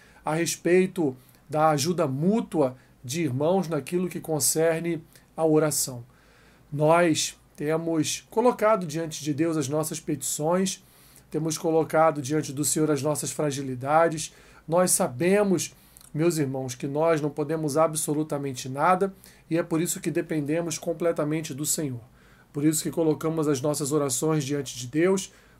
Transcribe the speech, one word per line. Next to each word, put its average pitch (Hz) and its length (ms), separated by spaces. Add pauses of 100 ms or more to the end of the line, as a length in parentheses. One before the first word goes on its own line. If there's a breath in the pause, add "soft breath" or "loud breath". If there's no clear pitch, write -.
(260 loud breath)
a 151 80
respeito 170 800 (340 soft breath)
da 151 200
ajuda 156 380
mútua 147 680 (260 soft breath)
de 139 200
irmãos 156 480
naquilo 175 400
que 170 100
concerne 160 800 (340 soft breath)
a 160 100
oração. 151 580 (640 soft breath)
Nós 156 720 (160)
temos 160 720
colocado 220 560
diante 156 380
de 147 100
Deus 160 220
as 135 140
nossas 156 320
petições, 165 840 (480 soft breath)
temos 156 260
colocado 160 640
diante 143 300
do 135 140
Senhor 156 260
as 139 100
nossas 143 300
fragilidades. 143 1000 (340 loud breath)
Nós 180 240
sabemos, 180 840 (400 loud breath)
meus 156 240
irmãos, 131 380
que - 100
nós 151 360
não 147 80
podemos 151 480
absolutamente 151 920
nada, 175 460 (360 loud breath)
e 160 80
é 170 60
por 165 160
isso 170 220
que 165 100
dependemos 160 640
completamente 160 760
do 147 120
Senhor. 131 360 (500 soft breath)
Por 147 140
isso 160 180
que 156 80
colocamos 160 560
as 135 140
nossas 147 320
orações 151 500
diante 135 340
de 123 100
Deus, 185 440 (280 soft breath)